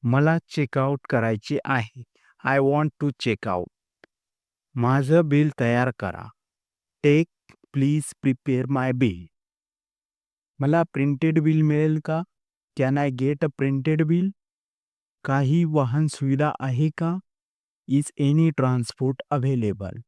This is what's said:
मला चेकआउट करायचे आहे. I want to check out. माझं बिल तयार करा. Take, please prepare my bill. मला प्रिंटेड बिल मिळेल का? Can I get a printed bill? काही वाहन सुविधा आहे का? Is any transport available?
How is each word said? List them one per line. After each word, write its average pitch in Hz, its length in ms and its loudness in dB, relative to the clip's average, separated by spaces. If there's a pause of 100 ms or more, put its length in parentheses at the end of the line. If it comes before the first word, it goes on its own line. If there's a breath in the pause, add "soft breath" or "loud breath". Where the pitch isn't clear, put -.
मला 147 340 2 (120)
चेकआउट 139 500 -2 (100)
करायचे 113 560 -2
आहे. 123 380 -4 (400 soft breath)
I 135 160 2
want 143 300 2 (140)
to 143 80 0 (120)
check 107 340 -2
out. 90 100 -6 (1080)
माझं 135 540 2
बिल 147 200 4 (100)
तयार 120 400 0
करा. 87 240 -8 (800)
Take, 151 260 4 (480)
please 147 300 0 (180)
prepare 131 440 -2
my 131 220 -2
bill. 120 280 0 (1400)
मला 151 240 2
प्रिंटेड 143 560 0
बिल 156 220 2
मिळेल 156 440 2
का? 160 160 -4 (560)
Can 135 200 0
I 143 120 0 (120)
get 143 240 0
a 147 40 -2 (120)
printed 139 400 0
bill? 175 280 0 (960)
काही 143 400 2
वाहन 151 420 0
सुविधा 139 520 -2
आहे 135 380 -2
का? 170 220 -4 (680)
Is 139 240 0 (100)
any 156 280 4 (120)
transport 127 600 -2 (120)
available? 117 760 -2